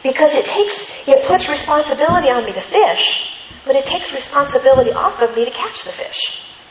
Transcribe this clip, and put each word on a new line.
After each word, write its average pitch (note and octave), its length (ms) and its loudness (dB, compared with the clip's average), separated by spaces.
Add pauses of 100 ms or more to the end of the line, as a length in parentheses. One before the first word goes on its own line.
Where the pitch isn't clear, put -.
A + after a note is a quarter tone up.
Because D#4 320 2
it - 100 2
takes, - 600 -4
it - 180 6
puts F#4 240 2
responsibility D4 800 0
on A#3+ 160 0
me G3 80 -8
to F#3+ 80 -8
fish, C#4+ 760 0 (300)
but C4+ 100 4
it C#4 100 2
takes - 280 -6
responsibility C4 800 2
off - 320 -2
of A3+ 120 -2
me A#3 100 0
to B3 60 -8
catch - 320 -8
the - 80 -12
fish. - 540 -10 (260)